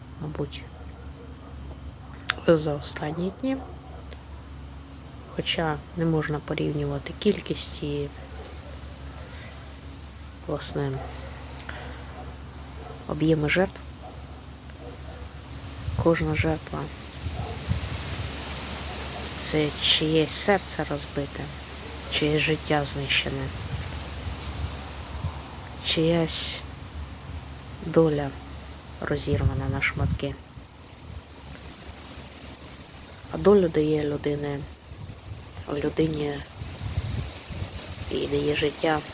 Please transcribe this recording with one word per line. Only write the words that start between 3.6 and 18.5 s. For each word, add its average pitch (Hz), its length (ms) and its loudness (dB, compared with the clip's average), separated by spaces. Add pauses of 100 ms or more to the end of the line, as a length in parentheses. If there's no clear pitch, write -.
Хоча 160 420 2 (200)
не 165 80 4
можна 156 340 4
порівнювати 147 800 0
кількість - 640 2
і, 143 240 0 (2500)
власне, 143 440 0 (2250)
об'єми 156 420 6
жертв. 185 300 4 (2250)
Кожна 160 320 6
жертва — 156 440 2 (2500)